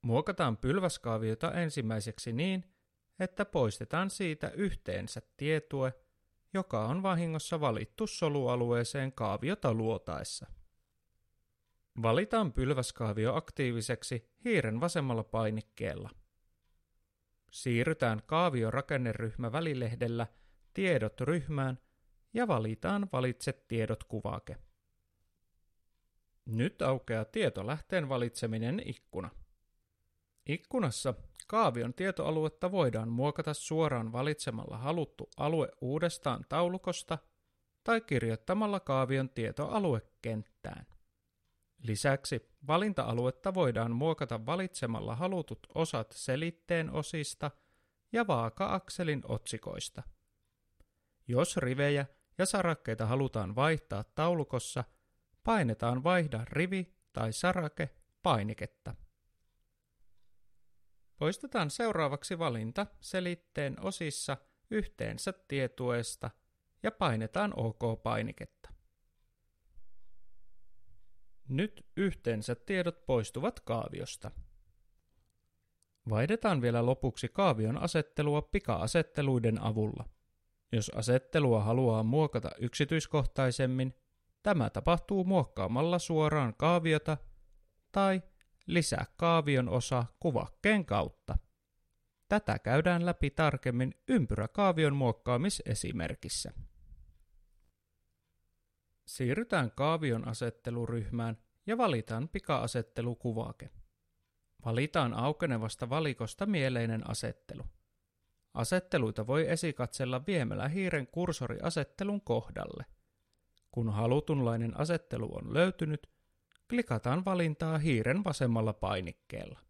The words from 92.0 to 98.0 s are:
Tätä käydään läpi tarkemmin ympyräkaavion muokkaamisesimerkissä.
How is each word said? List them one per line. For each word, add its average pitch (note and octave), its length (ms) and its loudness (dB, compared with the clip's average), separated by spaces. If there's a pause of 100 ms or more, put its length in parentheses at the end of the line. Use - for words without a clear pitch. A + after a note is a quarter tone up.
Tätä - 300 2
käydään E3+ 460 2
läpi E3 240 0
tarkemmin C3 640 0 (140)
ympyräkaavion D#3+ 880 4
muokkaamisesimerkissä. - 1600 -2 (2500)